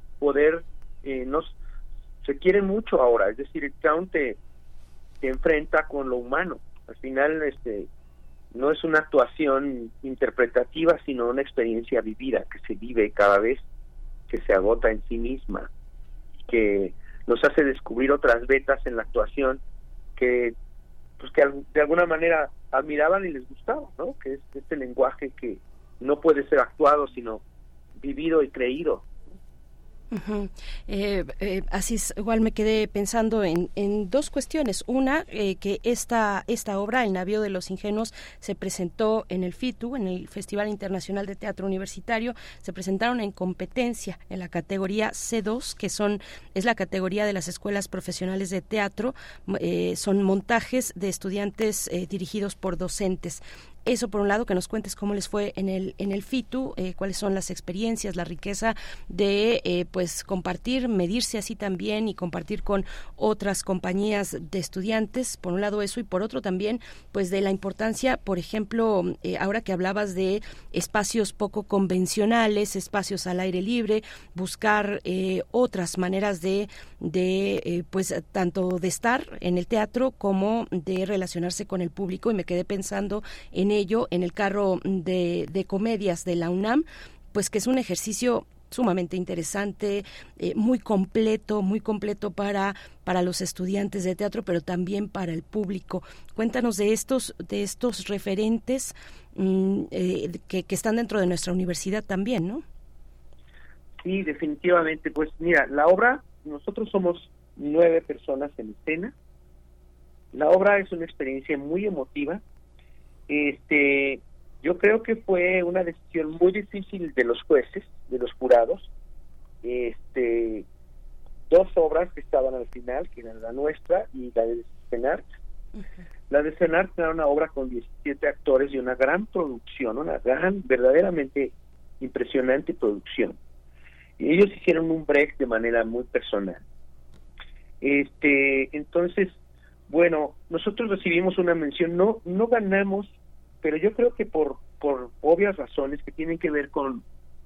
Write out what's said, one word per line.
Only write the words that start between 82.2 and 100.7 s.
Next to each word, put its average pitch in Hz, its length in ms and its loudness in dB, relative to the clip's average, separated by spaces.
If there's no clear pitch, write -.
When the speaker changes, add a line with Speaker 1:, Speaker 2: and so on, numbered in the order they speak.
Speaker 2:
y - 20 2
me 185 120 -2
quedé 180 180 -2
pensando 202 600 -4
en 190 260 2
ello 202 340 2
en 180 120 0
el 170 100 -2
carro 196 500 0
de, 175 680 0
de 185 140 -2
comedias 196 600 -2
de 175 100 0
la 170 140 0
unam, 214 340 2
pues 202 180 -2
que - 80 -2
es 202 100 0
un 262 100 4
ejercicio 233 680 0
sumamente 185 460 0
interesante, 196 880 -4
eh, 175 160 -2
muy 226 240 2
completo, 214 800 0
muy 196 180 2
completo 208 520 -4
para, 202 440 -2
para 185 180 2
los 180 200 0
estudiantes 190 640 -2
de 185 120 0
teatro, 208 280 -4
pero 170 180 0
también 190 480 -2
para 180 220 -4
el 165 120 -4
público. 190 580 -4
Cuéntanos 226 420 0
de 208 140 4
estos, 240 460 0
de 202 240 -4
estos 202 460 -4
referentes, 214 880 -2
mm, 190 560 2
eh, 185 400 -2
que, 185 160 -2
que - 120 -4